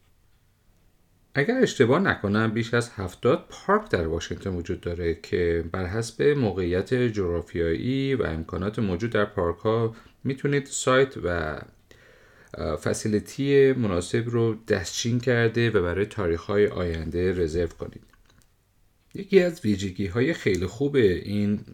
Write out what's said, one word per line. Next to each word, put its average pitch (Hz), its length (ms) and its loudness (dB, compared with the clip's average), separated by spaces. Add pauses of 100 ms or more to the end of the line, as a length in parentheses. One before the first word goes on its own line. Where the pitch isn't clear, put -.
(1400)
اگر 220 240 2
اشتباه 139 380 4
نکنم 110 520 0
بیش 113 220 -2
از 120 160 0
هفتاد 120 600 -2
پارک - 400 -2
در 87 180 0
واشنگتن 82 420 -6
وجود 90 320 -4
داره 85 420 -4
که 85 480 0
بر 92 140 -4
حسب 117 380 -4
موقعیت 95 680 2
جغرافیایی 104 1200 0
و 101 80 -2
امکانات 85 560 -4
موجود 101 300 -2
در 104 160 2
پارک 85 320 -2
ها 113 380 0 (280)
می‌تونید 139 420 -2
سایت 135 480 2 (100)
و، 80 360 -2 (920)
اه، 78 220 -4
فسیلیتی 131 1000 2
مناسب 113 520 0
رو 117 300 0 (120)
دستچین 104 520 -2
کرده 117 520 2
و 98 120 2
برای 87 220 0
تاریخ 85 360 -2
های 104 260 2
آینده 85 680 -2
رزرو 85 340 0
کنید. - 360 -12 (1120)
یکی 196 260 2
از 175 260 2
ویژگی 98 420 -2
های 127 260 0
خیلی 92 320 0
خوب 139 300 -2
این 104 640 2 (140)